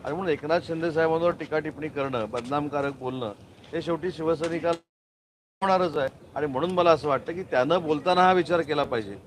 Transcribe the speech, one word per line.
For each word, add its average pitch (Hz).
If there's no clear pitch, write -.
आणि 143
म्हणून 175
एकनाथ 156
शिंदे 165
साहेबांवर 165
टीका 156
टिप्पणी 151
करणं, 135
बदनामकारक 139
बोलणं, 127
हे 160
शेवटी 160
शिवसैनिकाला 165
होणारच 185
आहे. 135
आणि 147
म्हणून 143
मला 175
असं 147
वाटतं 139
की 185
त्यानं 147
बोलताना 160
हा 185
विचार 170
केला 147
पाहिजे. 113